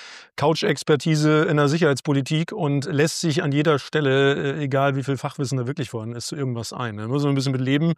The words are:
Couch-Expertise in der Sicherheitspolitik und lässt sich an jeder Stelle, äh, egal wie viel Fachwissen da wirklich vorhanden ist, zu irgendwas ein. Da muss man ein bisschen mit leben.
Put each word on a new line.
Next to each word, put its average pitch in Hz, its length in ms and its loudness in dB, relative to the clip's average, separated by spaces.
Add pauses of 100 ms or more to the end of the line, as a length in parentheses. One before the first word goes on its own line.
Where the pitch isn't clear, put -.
(360)
Couch-Expertise 156 1080 2
in 165 100 2
der 147 140 4
Sicherheitspolitik 151 840 0
und 143 340 0
lässt 156 360 0
sich 160 200 0
an 143 120 0
jeder 147 260 2
Stelle, 139 800 0
äh, 151 60 -4
egal 135 340 0
wie 135 60 -4
viel 135 120 -2
Fachwissen 135 420 -4
da 123 80 -4
wirklich 139 260 -6
vorhanden 117 260 -8
ist, 117 100 -10
zu 139 80 -8
irgendwas 123 380 -6
ein. 110 240 -6
Da 107 100 -8
muss 143 160 -2
man 143 80 2
ein 139 40 2
bisschen 135 180 -2
mit 131 80 -2
leben. 147 360 2